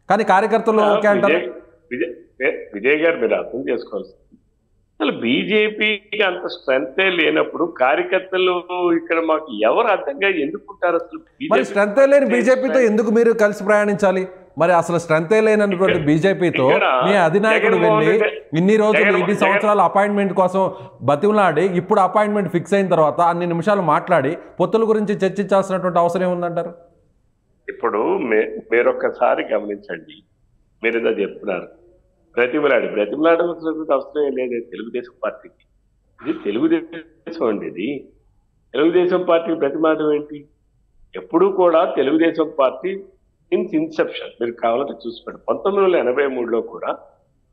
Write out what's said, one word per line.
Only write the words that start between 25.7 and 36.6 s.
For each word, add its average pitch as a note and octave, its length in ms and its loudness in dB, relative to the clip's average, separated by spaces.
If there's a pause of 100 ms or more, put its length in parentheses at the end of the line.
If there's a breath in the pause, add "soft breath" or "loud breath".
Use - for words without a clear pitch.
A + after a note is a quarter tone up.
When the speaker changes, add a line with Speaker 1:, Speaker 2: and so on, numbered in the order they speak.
Speaker 1:
అవసరం F3 240 0
ఏముందంటారు? F3 500 -4 (960)
Speaker 2:
ఇప్పుడు A#2 480 -2
మే-, A2 440 -2 (100)
మీరొక్కసారి B2 840 0
గమనించండి, G2+ 720 -8 (600)
మీరు A#2 160 -2
ఏదో A2+ 100 0
చెప్తున్నారు, G2 580 -6 (680)
బ్రతిమలాడి, B2+ 520 0
బ్రతిమలాడవలసినటువంటి D#3 1040 -2
అవసరం C#3+ 320 -4
ఏం C3 100 -4
లేదు B2 280 -6
తెలుగుదేశం A#2 480 -12 (120)
పార్టీకి. - 420 -10 (640)
ఇది E4+ 140 -6
తెలుగుదేశం - 1040 -4